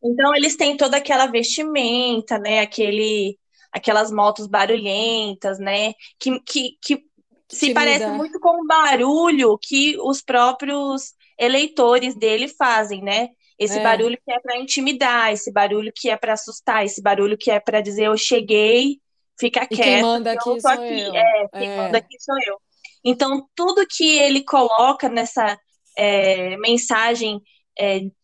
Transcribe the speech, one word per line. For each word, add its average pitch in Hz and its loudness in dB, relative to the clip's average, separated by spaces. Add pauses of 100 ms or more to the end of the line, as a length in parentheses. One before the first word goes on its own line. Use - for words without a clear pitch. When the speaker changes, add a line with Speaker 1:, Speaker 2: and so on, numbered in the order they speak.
Speaker 1:
Então, 262 2
eles 294 0
têm 285 0
toda 277 2
aquela 269 2
vestimenta, 240 -2
né? 208 -2
Aquele, 208 -2 (340)
aquelas 214 0
motos 208 0
barulhentas, 202 -2
né? 202 -4 (260)
Que, 254 -4
que, - -6
que - -4 (460)
se - -2
Speaker 2:
Tímida. - 0
Speaker 1:
parece 294 2
muito 311 -6
com 339 2
o 311 -8
barulho 294 4
que 285 0
os 269 -4
próprios 269 -2 (240)
eleitores 254 2
dele 220 0
fazem, 220 -2
né? 214 -2 (280)
Esse 202 -2
Speaker 2:
É. - -
Speaker 1:
barulho 226 0
que 262 -8
é 247 -2
pra 247 -8
intimidar, 254 0
esse 208 -8
barulho 208 0
que - -6
é 220 0
pra 220 -4
assustar, 214 -4
esse 208 -8
barulho 202 0
que 226 -2
é 208 2
pra 214 0
dizer, 208 -2
"Eu 214 2
cheguei, 226 2 (380)
fica 247 0
Speaker 2:
E 220 -6
quem 214 4
Speaker 1:
quieta, - -
Speaker 2:
manda 233 0
Speaker 1:
que 226 -2
eu 233 -6
Speaker 2:
aqui 240 -2
Speaker 1:
tô 240 2
Speaker 2:
sou - -
Speaker 1:
aqui." 233 -2
Speaker 2:
eu. 220 2 (100)
Speaker 1:
É, 202 -6 (100)
quem 196 -6
Speaker 2:
É. 196 -4
Speaker 1:
manda 226 0
aqui - -6
sou 269 -6 (120)
eu. 202 -8 (460)
Então, 269 0
tudo 370 2
que 311 2
ele 285 2
coloca 254 2
nessa, 226 -2 (400)
é, 190 0
mensagem, 226 0 (360)
é, 196 -2 (220)